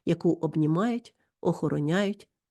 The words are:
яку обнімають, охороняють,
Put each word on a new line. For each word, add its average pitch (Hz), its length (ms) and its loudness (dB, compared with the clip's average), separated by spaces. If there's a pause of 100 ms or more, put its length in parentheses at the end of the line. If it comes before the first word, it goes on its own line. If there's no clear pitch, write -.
яку 170 280 2
обнімають, 165 840 -2 (260)
охороняють, 170 880 -2 (220)